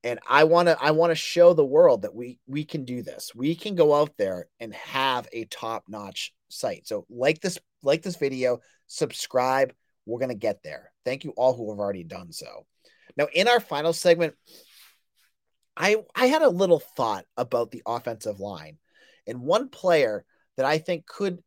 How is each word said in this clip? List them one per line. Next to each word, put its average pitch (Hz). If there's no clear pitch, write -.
And 120
I 139
wanna, 170
I 143
wanna 165
show 175
the 156
world 135
that 104
we, 123
we 143
can 151
do 123
this. -
We 139
can 202
go 156
out 147
there 92
and 110
have 131
a 113
top-notch 107
site. -
So 104
like 131
this, 180
like 143
this 180
video, 127
subscribe. 131
We're 120
gonna 127
get 104
there. -
Thank 131
you 143
all 127
who 113
have 101
already 101
done 85
so. 58
Now, 147
in 185
our 240
final 156
segment, 165
I, 208
I 254
had 311
a 277
little 175
thought 107
about 120
the 120
offensive 110
line 78
and 123
one 208
player 139
that 131
I 151
think 160
could 185